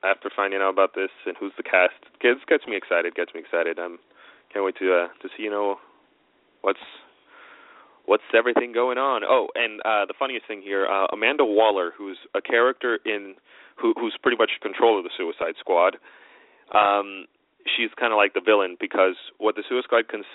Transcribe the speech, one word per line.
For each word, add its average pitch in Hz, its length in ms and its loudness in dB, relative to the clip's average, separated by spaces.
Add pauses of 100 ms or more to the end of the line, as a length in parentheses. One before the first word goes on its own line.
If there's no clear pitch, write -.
after 95 320 -2
finding 98 280 -2
out 98 80 2
about 95 260 0
this 95 140 -4 (160)
and 90 120 -6
who's 95 200 -10
the 92 60 -10
cast, 90 280 2 (160)
it - 140 -20
gets, 127 260 2
gets 151 180 2
me 107 120 -6
excited, 85 380 -2
gets 87 200 -6
me 82 60 -12
excited. 82 360 -2
I'm, 87 220 -10 (540)
can't 101 100 -4
wait 95 160 -4
to, 92 140 2
uh, 87 140 2 (140)
to - 140 -14
see, 113 80 -10
you 107 60 -6
know, 101 260 -4 (880)
what's, 98 180 0 (1300)
what's 104 180 2 (100)
everything 120 380 2
going 123 260 -2
on. 131 300 -2
Oh, 123 280 2
and, 110 280 -2
uh, 107 240 2
the - 100 -10
funniest 131 300 -6
thing 104 160 -10
here, 98 240 -2
uh, 95 240 0
Amanda 127 320 0
Waller, 104 540 2
who's 98 180 -12 (180)
a 101 60 -2
character 120 680 0
in, 101 300 -8 (400)
who, 113 240 2
who's 117 240 -6
pretty 123 140 0
much 113 180 2
in - 160 -10
control 113 260 4
of 92 60 -4
the 87 140 -10
Suicide 82 420 -6
Squad, 90 380 2 (760)
um, 101 520 2 (500)
she's 117 140 -2 (100)
kinda 113 160 0
like 101 180 4
the 98 60 -2
villain 95 400 2
because 92 400 0 (180)
what 107 200 0
the 104 100 -10
Suicide 120 400 0
Cons-, 104 160 -10 (120)